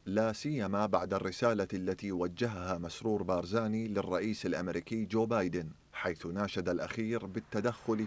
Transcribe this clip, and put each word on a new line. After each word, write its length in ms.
لا 280
سيما 520
بعد 280
الرسالة 600
التي 380
وجهها 680
مسرور 460
بارزاني 640
للرئيس 580
الأمريكي 600
جو 200
بايدن، 440
حيث 320
ناشد 440
الأخير 560
بالتدخل 800